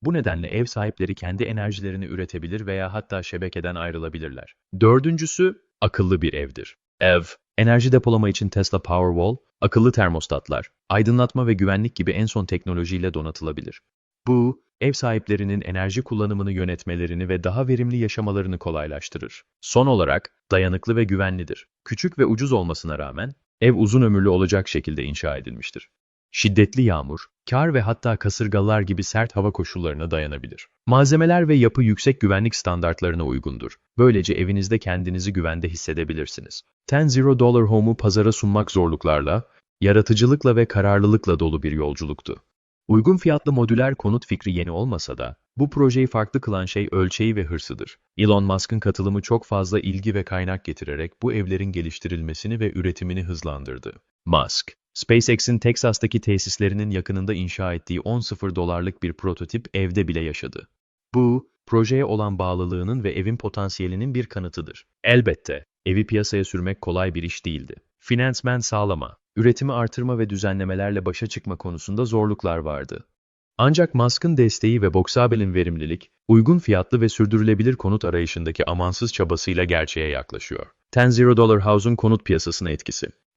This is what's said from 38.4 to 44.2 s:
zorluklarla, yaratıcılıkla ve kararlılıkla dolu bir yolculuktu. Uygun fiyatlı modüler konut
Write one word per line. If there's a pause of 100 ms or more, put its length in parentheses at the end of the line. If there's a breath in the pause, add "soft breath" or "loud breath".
zorluklarla, (340 soft breath)
yaratıcılıkla
ve
kararlılıkla
dolu
bir
yolculuktu. (520)
Uygun
fiyatlı
modüler
konut